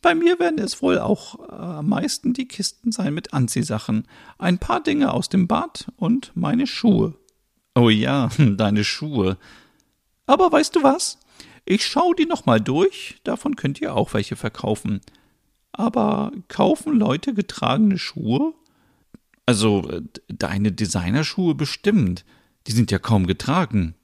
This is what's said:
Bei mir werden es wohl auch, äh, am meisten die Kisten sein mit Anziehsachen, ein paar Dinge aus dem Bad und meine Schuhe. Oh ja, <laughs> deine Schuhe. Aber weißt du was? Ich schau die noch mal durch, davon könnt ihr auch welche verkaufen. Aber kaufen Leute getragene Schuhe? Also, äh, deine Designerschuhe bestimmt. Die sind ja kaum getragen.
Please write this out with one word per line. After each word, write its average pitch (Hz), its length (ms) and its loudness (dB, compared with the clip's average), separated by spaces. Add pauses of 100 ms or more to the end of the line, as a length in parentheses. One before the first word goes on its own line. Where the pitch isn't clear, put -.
Bei 349 80 4
mir 339 240 4
werden 339 220 0
es 233 240 -6
wohl - 160 2
auch, - 500 -4
äh, - 20 -18
am 156 380 -6
meisten - 440 -2
die 254 140 -6
Kisten - 440 -6
sein 160 240 -4
mit - 180 -10
Anziehsachen, 110 760 -2 (300)
ein 180 220 0
paar 330 240 -2
Dinge 294 280 0
aus - 180 -4
dem 185 180 2
Bad - 480 -4
und 233 400 -2
meine 233 320 0
Schuhe. - 480 2 (580)
Oh 120 160 6
ja, 127 440 2
<laughs> - 40 -4
deine 104 460 4
Schuhe. 104 560 -2 (880)
Aber 339 240 6
weißt 302 240 2
du 320 80 2
was? 269 340 2 (480)
Ich - 220 0
schau 339 260 2
die 330 140 0
noch 339 180 -4
mal 113 160 4
durch, 151 600 -2
davon 247 320 -4
könnt - 260 -6
ihr 139 140 -4
auch - 180 -2
welche 107 220 -2
verkaufen. 107 680 -4 (680)
Aber 226 600 -2 (180)
kaufen - 500 0
Leute 208 340 -2
getragene 196 640 0
Schuhe? - 560 -4 (960)
Also, 104 420 2
äh, - 140 -8 (240)
deine 98 440 -2
Designerschuhe 120 840 -2
bestimmt. 143 680 0 (420)
Die 110 60 -4
sind 117 180 2
ja - 80 0
kaum 101 260 2
getragen. 95 800 -2